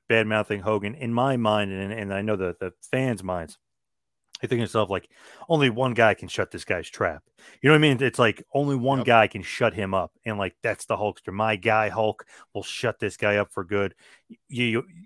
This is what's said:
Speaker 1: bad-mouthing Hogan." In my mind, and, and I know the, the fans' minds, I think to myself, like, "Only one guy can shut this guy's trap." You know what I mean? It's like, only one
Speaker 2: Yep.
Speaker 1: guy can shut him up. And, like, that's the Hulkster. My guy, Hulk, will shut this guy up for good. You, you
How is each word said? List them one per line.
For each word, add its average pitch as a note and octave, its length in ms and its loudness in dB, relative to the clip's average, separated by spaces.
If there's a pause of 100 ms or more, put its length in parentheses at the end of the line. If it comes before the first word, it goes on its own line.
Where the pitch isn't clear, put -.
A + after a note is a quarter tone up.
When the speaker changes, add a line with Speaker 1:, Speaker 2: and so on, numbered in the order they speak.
Speaker 1:
bad-mouthing G#2+ 520 2
Hogan." G#2+ 340 -2
In A#2 180 -6
my B2+ 240 0
mind, G#2+ 340 0
and, G2 220 -6
and G2+ 200 -6
I G2 80 -4
know G#2+ 140 -2
the, F2+ 240 -4
the F#2 140 -8 (180)
fans' B2+ 320 -2
minds, F2+ 340 -8 (880)
I A#2+ 40 -6
think A#2+ 120 0
to A#2 40 0
myself, G#2+ 260 0
like, F#2+ 200 -4 (380)
"Only D3 220 4
one A#2+ 240 -2
guy A2 220 6
can - 120 -16
shut - 220 -4
this - 160 -12
guy's F2 240 -6
trap." E2 320 -4 (400)
You C3 80 4
know D#3 40 10
what D3+ 40 8
I D3+ 40 6
mean? C#3 200 4
It's B2+ 180 -2
like, A2+ 320 2
only C#3+ 240 0
one C3 240 0
Speaker 2:
Yep. A#2 80 -2
Speaker 1:
guy A2+ 200 6
can F#2+ 160 -8
shut - 320 0
him G2 180 -4
up. F2+ 180 -2 (140)
And, G#2+ 140 -4
like, F#2+ 240 -6
that's G#2+ 220 -4
the G#2 120 -2
Hulkster. G2+ 340 -6
My G#2+ 240 0
guy, G#2+ 340 0
Hulk, G#2+ 360 -2 (280)
will G2+ 100 -8
shut - 340 -4
this G#2 180 -6
guy G#2 220 2
up G2+ 140 -2
for G2 120 -8
good. G2 300 -2 (560)
You, B2 160 -2
you A2+ 180 0 (220)